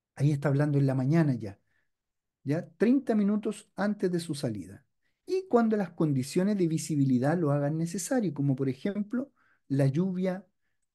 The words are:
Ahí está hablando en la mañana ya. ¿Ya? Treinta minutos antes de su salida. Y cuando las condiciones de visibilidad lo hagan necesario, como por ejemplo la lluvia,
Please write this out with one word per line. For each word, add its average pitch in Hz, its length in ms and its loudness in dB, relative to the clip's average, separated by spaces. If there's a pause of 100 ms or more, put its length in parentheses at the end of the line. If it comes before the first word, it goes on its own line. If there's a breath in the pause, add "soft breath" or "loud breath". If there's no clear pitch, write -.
(160)
Ahí 147 160 2
está 143 160 -2
hablando 143 300 2
en 139 100 4
la 131 80 0
mañana 143 380 4
ya. 107 260 -8 (840)
¿Ya? 165 300 -2
Treinta 247 380 2
minutos 208 600 -2
antes 202 380 -2
de 170 80 -2
su 165 140 -6
salida. 101 500 -6 (400)
Y 381 240 -4
cuando 226 300 4
las 185 140 -4
condiciones 175 640 0
de 175 100 2
visibilidad 147 720 0
lo 147 140 2
hagan 147 260 0
necesario, 175 560 -2
como 143 200 0
por 135 140 -2
ejemplo 202 640 -6 (340)
la 139 200 2
lluvia, 180 580 -2 (500)